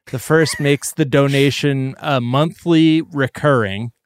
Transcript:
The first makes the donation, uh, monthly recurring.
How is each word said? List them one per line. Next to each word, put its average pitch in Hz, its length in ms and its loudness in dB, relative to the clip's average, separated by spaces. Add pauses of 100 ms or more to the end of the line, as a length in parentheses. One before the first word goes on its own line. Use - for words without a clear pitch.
(120)
The 131 80 -8
first 160 400 0
makes 143 320 0
the 156 140 -2
donation, 139 920 0
uh, 143 200 -2
monthly 160 800 0
recurring. 120 920 -2 (140)